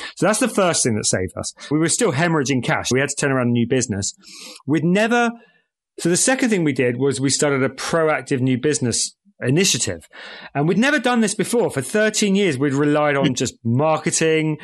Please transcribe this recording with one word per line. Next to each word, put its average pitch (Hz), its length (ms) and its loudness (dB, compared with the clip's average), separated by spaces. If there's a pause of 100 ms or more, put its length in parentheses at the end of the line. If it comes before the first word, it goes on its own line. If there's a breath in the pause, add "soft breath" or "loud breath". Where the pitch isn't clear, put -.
(160 loud breath)
So 151 100 0
that's 214 140 2
the 254 80 2
first 180 360 2
thing 113 120 0
that 107 100 -4
saved 92 320 -2
us. - 160 -8 (160 loud breath)
We 151 100 0
were 160 100 2
still 196 240 0
hemorrhaging 139 500 0
cash. 113 280 -2
We 127 100 2
had 139 80 -2
to - 60 -6
turn 143 160 0
around 127 180 0
a - 20 2
new 117 160 2
business. 110 480 -2 (500 loud breath)
We'd 147 200 0
never, 226 460 2 (680 loud breath)
so - 100 -2
the 175 80 2
second 262 320 2
thing 190 140 2
we 147 100 2
did 127 240 0
was 131 220 0
we 139 100 0
started 139 320 2
a 127 80 0
proactive 147 720 -2
new 127 180 0
business 127 580 -2 (260)
initiative. 127 680 -2 (480 loud breath)
And 143 120 0
we'd 170 100 2
never 277 200 2
done 247 220 2
this 214 160 2
before. 190 360 0
For 135 100 -2
thirteen 214 540 0
years, 190 220 2
we'd 139 160 0
relied 147 440 2
on 135 180 0
just 123 200 -4 (100)
marketing 156 1000 0